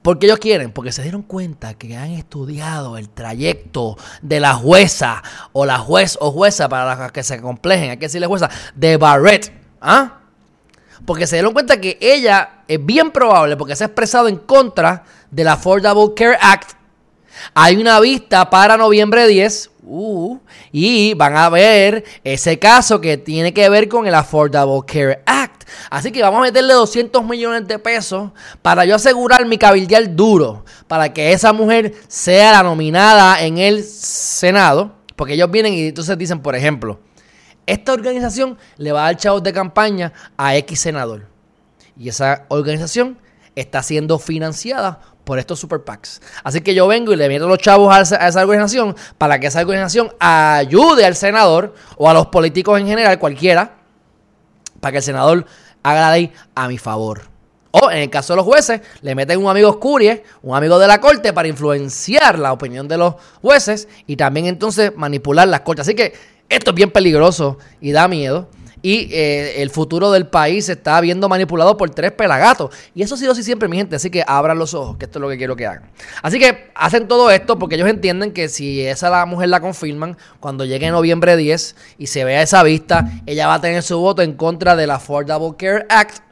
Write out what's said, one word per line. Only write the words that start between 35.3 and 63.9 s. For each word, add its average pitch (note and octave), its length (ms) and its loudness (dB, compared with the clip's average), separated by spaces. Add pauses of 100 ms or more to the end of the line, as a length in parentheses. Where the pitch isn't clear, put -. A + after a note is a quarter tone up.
ellos F3 160 0
vienen G#3+ 240 0
y D#3+ 140 -4
entonces D#3+ 280 -6
dicen, E3 260 -8
por C3+ 140 -6
ejemplo, B2 440 -4 (680)
"Esta G3+ 280 -4
organización B3 640 -6 (200)
le D3 140 -8
va D3 120 -2
a - 20 -2
dar E3+ 120 -2
chavos G3+ 260 -2
de F#3 100 -4
campaña F#3+ 580 -4 (240)
a C#3 220 -2
X D3 240 -6
senador. A#2 460 -8 (680)
Y B2 140 -16
esa C3+ 400 -4
organización D#3 680 -4 (380)
está C3 260 -8
siendo D#3 380 -4
financiada E3+ 800 -8 (240)
por C3+ 140 -8
estos C3 220 -10
super D#3 240 -10
pacs. - 360 -18 (240)
Así D3+ 180 -6
que F#3+ 120 -2
yo F#3 140 2
vengo A3 260 0
y - 20 4
le C#3+ 140 0
meto D3 180 -4
los F#3 120 2
chavos G3+ 360 6
a G3 60 8
esa, F#3 140 0
a F3 120 0
esa F3 140 2
organización G#3 540 0 (240)
para C#3+ 200 0
que C#3 80 -6
esa D#3 140 -2
organización F#3+ 580 -2
ayude E3 840 4
al F3+ 100 2
senador G3+ 600 0 (200)
o D3+ 140 4
a D#3+ 40 6
los D#3+ 140 4
políticos F3+ 520 0
en G3+ 80 -4
general, G#3 320 0
cualquiera, E3+ 580 0 (1000)
para C3+ 140 -8
que C#3+ 40 -4
el C3 60 -4
senador C#3+ 420 0 (380)
haga D3+ 180 0
la D#3+ 100 2
ley E3+ 220 0 (220)
a B2+ 120 -6
mi B2 120 -10
favor." A2 420 -8 (480)
O A3+ 220 4
en D#3+ 80 -4
el C#3+ 100 -4
caso D3 240 -4
de F3+ 40 2
los F#3 80 0
jueces, A#3+ 360 2 (200)
le C#3 120 -8
meten C#3 260 -2
un G3 100 -2
amigo G#3 200 4
escurie, A3+ 540 0 (180)
un C3 160 -6
amigo D#3+ 220 2
de G3 80 6
la G#3 120 6
corte, A#3 320 2
para D#3+ 160 -4
influenciar D3+ 920 0
la C3+ 120 -2
opinión C3 360 -10
de E3 100 -4
los E3+ 160 0 (280)
jueces G#3+ 460 0 (200)